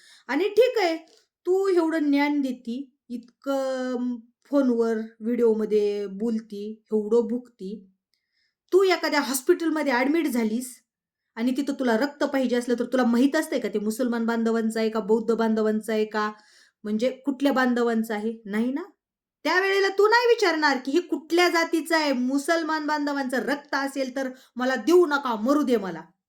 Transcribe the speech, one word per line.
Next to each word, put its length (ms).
आणि 200
ठीक 300
आहे, 180
तू 220
एवढं 300
ज्ञान 420
देती, 500
इतकं 1080
फोनवर, 540
व्हिडिओमध्ये 840
बोलती, 640
एवढं 360
भुकती, 460
तू 100
एखाद्या 380
हॉस्पिटलमध्ये 720
ॲडमिट 340
झालीस 480
आणि 200
तिथं 180
तुला 220
रक्त 280
पाहिजे 320
असलं, 220
तर 60
तुला 200
माहीत 320
असतंय 220
का 100
ते 100
मुसलमान 480
बांधवांचं 540
आहे 100
का, 100
बौद्ध 340
बांधवांचं 580
आहे 120
का, 260
म्हणजे 260
कुठल्या 260
बांधवांचं 640
आहे? 180
नाही 280
ना. 100
त्यावेळेला 440
तू 200
नाही 180
विचारणार 600
की 60
हे 80
कुठल्या 480
जातीचं 480
आहे, 160
मुसलमान 720
बांधवांचं 500
रक्त 380
असेल 420
तर 120
मला 200
देऊ 300
नका, 280
मरू 280
दे 140
मला, 260